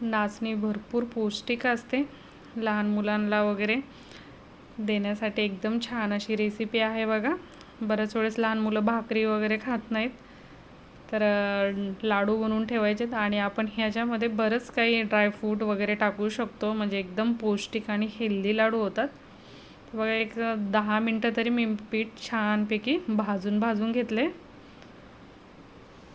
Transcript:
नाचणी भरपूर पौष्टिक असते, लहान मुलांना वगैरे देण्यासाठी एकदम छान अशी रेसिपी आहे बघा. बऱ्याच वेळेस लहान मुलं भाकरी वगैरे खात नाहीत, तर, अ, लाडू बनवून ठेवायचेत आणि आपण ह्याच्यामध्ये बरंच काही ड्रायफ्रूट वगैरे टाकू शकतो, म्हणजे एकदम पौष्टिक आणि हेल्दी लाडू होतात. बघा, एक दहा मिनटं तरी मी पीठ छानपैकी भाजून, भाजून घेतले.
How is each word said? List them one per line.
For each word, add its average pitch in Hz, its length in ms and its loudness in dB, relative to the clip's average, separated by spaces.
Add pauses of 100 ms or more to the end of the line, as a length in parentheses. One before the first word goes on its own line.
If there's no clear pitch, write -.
नाचणी 220 540 -2
भरपूर 214 500 -2
पौष्टिक 233 640 -2
असते, 254 420 0 (480)
लहान 214 300 0
मुलांना 208 560 2
वगैरे 208 340 2 (1000)
देण्यासाठी 208 640 -2
एकदम 208 360 0
छान 226 340 -2
अशी 208 240 -2
रेसिपी 214 420 0
आहे 220 280 2
बघा. 220 280 2 (460)
बऱ्याच 214 360 0
वेळेस 220 220 0
लहान 220 200 2
मुलं 214 260 2
भाकरी 226 400 2
वगैरे 214 380 2
खात 240 280 -4
नाहीत, 226 200 0 (1040)
तर, 214 100 0
अ, 202 680 2 (140)
लाडू 208 360 2
बनवून 220 240 0
ठेवायचेत 226 480 0
आणि 208 240 2
आपण 202 340 0
ह्याच्यामध्ये 226 560 0
बरंच 226 420 0
काही 226 320 4
ड्रायफ्रूट 208 600 2
वगैरे 208 320 0
टाकू 208 340 0
शकतो, 220 440 -4
म्हणजे 208 260 -2
एकदम 196 340 0
पौष्टिक 214 580 -2
आणि 214 200 0
हेल्दी 208 460 0
लाडू 220 220 4
होतात. 220 300 0 (880)
बघा, 220 180 0
एक 220 200 -2 (260)
दहा 208 400 2
मिनटं 226 380 2
तरी 233 120 2
मी 233 260 2 (180)
पीठ 220 140 0 (100)
छानपैकी 214 840 0 (100)
भाजून, 208 520 0
भाजून 226 320 2
घेतले. 240 360 2 (1900)